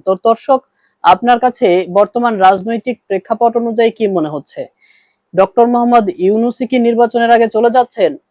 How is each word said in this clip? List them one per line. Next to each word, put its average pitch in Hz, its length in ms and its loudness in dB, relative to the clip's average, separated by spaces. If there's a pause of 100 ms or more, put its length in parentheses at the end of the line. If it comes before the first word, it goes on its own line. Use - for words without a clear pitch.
তো 190 120 -2 (120)
দর্শক, 247 360 0 (440)
আপনার 240 340 2
কাছে 247 300 -2 (240)
বর্তমান 220 440 0
রাজনৈতিক 196 600 0 (100)
প্রেক্ষাপট 220 500 -2
অনুযায়ী 233 340 0
কি 226 160 -4
মনে 170 280 -2
হচ্ছে? 143 260 -12 (760)
ডক্টর 214 320 2
মোহাম্মদ 240 400 2 (120)
ইউনূসই 220 480 -2
কি 254 120 -2
নির্বাচনের 233 520 0
আগে 233 180 2
চলে 226 220 0
যাচ্ছেন, 233 400 0 (200)